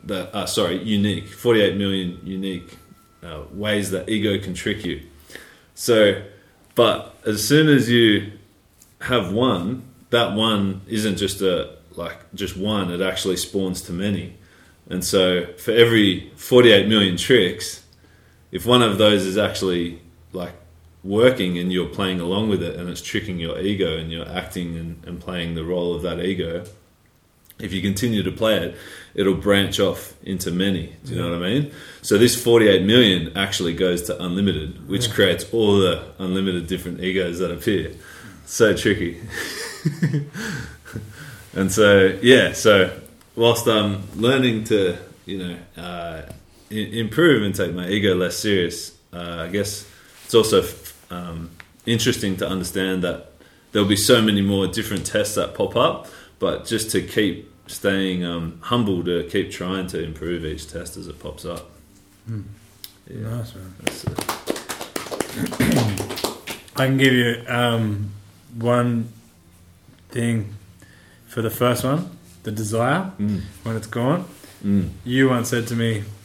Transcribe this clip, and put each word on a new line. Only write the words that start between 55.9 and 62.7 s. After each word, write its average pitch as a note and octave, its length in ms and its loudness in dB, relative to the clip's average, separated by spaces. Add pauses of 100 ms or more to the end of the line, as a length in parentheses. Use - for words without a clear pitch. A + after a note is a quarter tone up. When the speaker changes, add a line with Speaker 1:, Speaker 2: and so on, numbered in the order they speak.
Speaker 1:
but F2+ 260 -2
just - 280 -4
to F2+ 100 0
keep - 480 -2 (160)
staying, F#2+ 580 -2
um, E2+ 380 -6
humble, G#2 420 0
to E2+ 240 -2
keep G2 220 -4
trying F#2 380 -6
to E2+ 140 -6
improve D#2+ 440 -8
each D2+ 240 -10
test F2 260 -12
as F2 100 -14
it D#2+ 140 -16
pops D2+ 240 -14
up. - 260 -12 (560)
Speaker 2:
Hmm. A2+ 140 -10 (680)